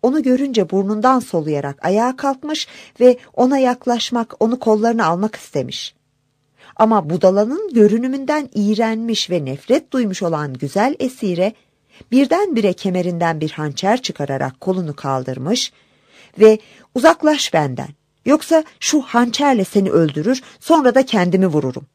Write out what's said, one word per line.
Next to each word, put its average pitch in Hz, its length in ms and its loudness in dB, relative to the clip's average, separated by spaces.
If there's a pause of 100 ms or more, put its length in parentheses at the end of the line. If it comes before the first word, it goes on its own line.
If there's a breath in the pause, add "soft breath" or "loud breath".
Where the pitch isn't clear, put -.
onu 269 220 0
görünce 254 460 0
burnundan 214 500 0
soluyarak 147 680 -6
ayağa 220 300 0
kalkmış 277 520 -6 (320 loud breath)
ve 247 180 6 (160 loud breath)
ona 262 240 2
yaklaşmak, 247 800 -2
onu 226 200 0
kollarına 226 460 0
almak 180 300 -2
istemiş. - 600 -10 (800 soft breath)
Ama 214 340 2
budalanın 214 640 0
görünümünden 262 800 2
iğrenmiş 220 760 -2
ve 170 160 -2
nefret 147 480 -2
duymuş 214 300 -2
olan 151 300 -4
güzel 196 460 -2
esire, 202 540 -2 (580 soft breath)
birdenbire 269 600 2
kemerinden 175 680 -2
bir 156 100 -4
hançer 190 500 -2
çıkararak 135 600 -6
kolunu 180 340 -4
kaldırmış 135 760 -4 (680 soft breath)
ve, 214 200 8 (360 soft breath)
"Uzaklaş 302 580 2
benden, 135 360 -2 (360)
yoksa 311 380 2 (160 loud breath)
şu - 220 0
hançerle 240 640 0
seni 196 240 0
öldürür, 160 520 0 (180 loud breath)
sonra 277 360 2
da 262 100 4
kendimi 185 420 2
vururum." 139 480 -4